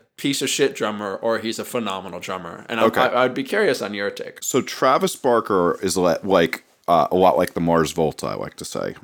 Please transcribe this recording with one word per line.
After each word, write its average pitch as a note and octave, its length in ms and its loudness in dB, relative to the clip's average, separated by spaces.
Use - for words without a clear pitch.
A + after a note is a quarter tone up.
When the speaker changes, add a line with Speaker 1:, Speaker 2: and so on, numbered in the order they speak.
Speaker 1:
piece C#3 240 -2
of C3+ 80 -2
shit - 260 0
drummer G#2 400 -4
or A2+ 240 -2
he's A2 200 -6
a G#2 60 -8
phenomenal F#2+ 540 -6
drummer. F2 480 -10
And A2+ 120 -4
I, A2+ 60 4
Speaker 2:
Okay. A2+ 160 2
Speaker 1:
I, B2 240 2
I'd B2 80 0
be C#3 100 -6
curious F#3 380 -2
on G#2 120 -6
your G2+ 180 -6
take. - 320 -12
Speaker 2:
So C3 180 0
Travis D3+ 540 0
Barker G#2 680 2
is F2+ 160 -2
le-, F2 260 4
like, F#2 400 2
uh, E2 240 4
a E2+ 40 2
lot F2+ 220 6
like F2+ 160 0
the F2 80 -4
Mars E2 320 2
Volta, D2+ 340 -2
I G1+ 60 -6
like G1+ 240 -10
to - 80 -12
say, - 380 -8